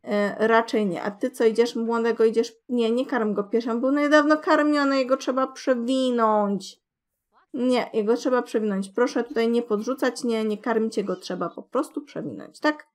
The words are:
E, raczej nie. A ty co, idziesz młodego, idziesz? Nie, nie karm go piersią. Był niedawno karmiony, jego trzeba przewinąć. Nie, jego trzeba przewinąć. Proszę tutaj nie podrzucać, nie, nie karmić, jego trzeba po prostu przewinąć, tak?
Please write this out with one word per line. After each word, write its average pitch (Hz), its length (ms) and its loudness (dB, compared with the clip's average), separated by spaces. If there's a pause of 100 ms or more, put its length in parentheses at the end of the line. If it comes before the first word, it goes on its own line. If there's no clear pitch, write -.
E, 208 460 0
raczej 226 380 2
nie. 170 160 -2
A 208 80 -4
ty 247 200 -4
co, 247 140 -2
idziesz 226 320 2
młodego, 226 480 0
idziesz? 226 280 2 (160)
Nie, 233 220 0
nie 247 160 0
karm 220 280 -2
go 202 100 -2
piersią. 233 360 -2
Był 262 100 2
niedawno 294 460 4
karmiony, 294 600 2
jego 262 180 2
trzeba 262 300 -2
przewinąć. 233 1300 0 (760)
Nie, 247 380 0
jego 220 240 2
trzeba 247 260 0
przewinąć. 202 460 -2
Proszę 240 360 0
tutaj 233 240 -2
nie 233 140 2
podrzucać, 247 640 -4
nie, 226 200 -2
nie 214 140 -2
karmić, 220 380 -2
jego 190 200 -4
trzeba 170 320 -8
po - 140 -14
prostu 285 400 -6
przewinąć, - 580 -12
tak? 302 340 -2